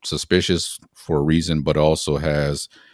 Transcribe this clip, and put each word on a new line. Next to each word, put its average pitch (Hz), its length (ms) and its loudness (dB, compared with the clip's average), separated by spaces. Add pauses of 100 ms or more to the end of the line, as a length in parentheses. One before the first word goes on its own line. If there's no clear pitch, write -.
suspicious - 760 -2 (140)
for - 240 -4
a 71 60 2
reason, 80 400 2
but 71 120 0
also 78 420 2
has 73 520 -2 (240)